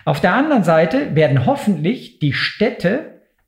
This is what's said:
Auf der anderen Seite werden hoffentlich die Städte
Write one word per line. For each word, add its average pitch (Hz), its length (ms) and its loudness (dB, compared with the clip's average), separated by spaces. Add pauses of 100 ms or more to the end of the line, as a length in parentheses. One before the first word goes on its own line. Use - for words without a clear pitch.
Auf 147 160 -2
der 185 140 2
anderen 269 300 2
Seite 170 500 2
werden 135 320 2
hoffentlich 170 720 -2
die 143 140 0
Städte - 880 -4 (280)